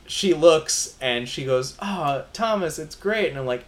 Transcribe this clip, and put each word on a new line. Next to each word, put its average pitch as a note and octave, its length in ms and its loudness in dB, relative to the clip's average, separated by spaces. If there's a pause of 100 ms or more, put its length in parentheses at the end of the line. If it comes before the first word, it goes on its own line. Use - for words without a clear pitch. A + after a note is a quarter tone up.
she F3+ 300 0
looks D#3 640 4
and B2 260 -2
she C3+ 180 -8
goes, C3 360 0
"Oh, D#3+ 520 -2
Thomas, G3+ 440 -2
it's D#3 180 -12
great." G3+ 360 0
And C#3 80 -8
I'm C3 80 -4
like, B2 200 -4